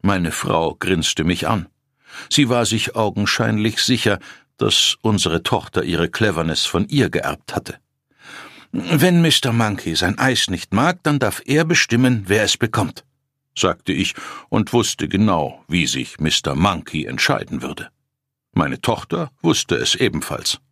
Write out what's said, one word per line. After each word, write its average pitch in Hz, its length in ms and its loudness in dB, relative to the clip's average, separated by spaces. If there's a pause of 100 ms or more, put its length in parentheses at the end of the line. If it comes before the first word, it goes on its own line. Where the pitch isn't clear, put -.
Meine 90 260 2
Frau - 440 0
grinste 85 480 -2
mich 82 240 0
an. 104 200 -2 (640)
Sie 143 180 4
war 120 200 2
sich - 280 -2
augenscheinlich 107 840 0
sicher, 110 380 2 (360)
dass - 460 2
unsere 85 400 2
Tochter - 420 -2
ihre 85 260 0
Cleverness 82 580 -2
von 90 220 -2
ihr 120 200 2
geerbt - 460 -6
hatte. - 240 -8 (920)
„Wenn 170 520 4
Mister 143 280 2
Monkey 107 440 0
sein 90 240 0
Eis 127 280 2
nicht - 280 -4
mag, 175 260 2
dann 147 160 0
darf 107 300 0
er 151 180 2
bestimmen, 123 600 2
wer 104 160 4
es - 120 0
bekommt“, - 480 -2 (540)
sagte 90 360 0
ich 92 200 -2 (360)
und 107 240 0
wusste 107 340 0
genau, 92 600 0
wie 80 200 0
sich - 320 -6
Mister 76 340 0
Monkey 82 520 -2
entscheiden - 580 -4
würde. - 260 -12 (640)
Meine 69 280 -2
Tochter 139 500 -4 (100)
wusste - 340 0
es 60 200 0
ebenfalls. - 640 -4 (120)